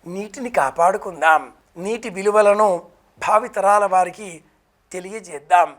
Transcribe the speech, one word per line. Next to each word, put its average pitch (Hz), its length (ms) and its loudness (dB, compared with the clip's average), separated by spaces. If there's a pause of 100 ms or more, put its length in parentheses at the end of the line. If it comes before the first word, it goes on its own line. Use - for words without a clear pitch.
నీటిని 214 440 -10
కాపాడుకుందాం. 160 1000 0 (240)
నీటి 226 340 -8
విలువలను 202 800 2 (380)
భావితరాల 208 580 2
వారికి 180 580 -2 (480)
తెలియజేద్దాం. 180 880 -2